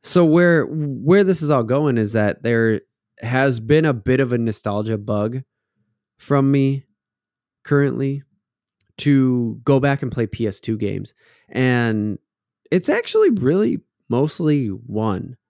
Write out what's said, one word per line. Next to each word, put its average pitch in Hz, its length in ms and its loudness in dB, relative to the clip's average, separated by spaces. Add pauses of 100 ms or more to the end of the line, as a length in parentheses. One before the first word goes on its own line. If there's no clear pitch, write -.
So 175 220 2
where, 165 400 4
where 151 580 0
this 185 200 0
is 147 100 0
all 127 100 2
going 131 340 0
is 107 180 -2
that 104 280 0
there 113 380 0 (400)
has 127 400 0
been 147 240 2
a 151 80 0
bit 127 260 0
of 127 140 0
a 123 60 0
nostalgia 107 600 -4
bug 110 440 -4 (760)
from 139 320 0
me 135 340 0 (760)
currently 139 640 -2 (760)
to 123 640 2
go 139 160 2
back 139 240 0
and 127 80 -6
play 113 160 -2
P 113 220 -4
S 98 100 -8
two 113 180 -6
games. 98 380 -6 (340)
And 117 680 0 (540)
it's 180 160 0
actually 440 420 2
really 196 480 0 (300)
mostly 147 600 0
one 107 680 -6 (140)